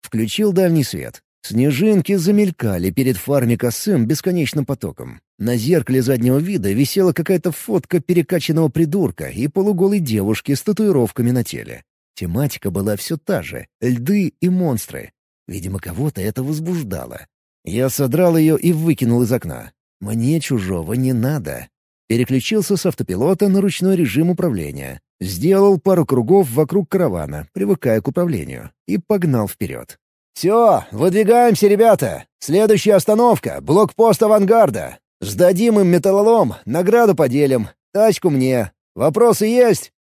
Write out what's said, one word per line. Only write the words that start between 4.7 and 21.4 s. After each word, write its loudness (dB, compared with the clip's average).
На -2
зеркале 0
заднего 0
вида -2
висела 0
какая-то -2
фотка -4
перекачанного 0
придурка -2
и -4
полуголой 0
девушки -2
с -4
татуировками 0
на 0
теле. -12
Тематика -4
была -2
все -8
та -4
же: -14
льды -2
и 0
монстры. -4
Видимо, -8
кого-то -6
это -4
возбуждало. -8
Я -2
содрал 0
ее 4
и 2
выкинул 0
из -2
окна. -6
"Мне -2
чужого -4
не -2
надо". -4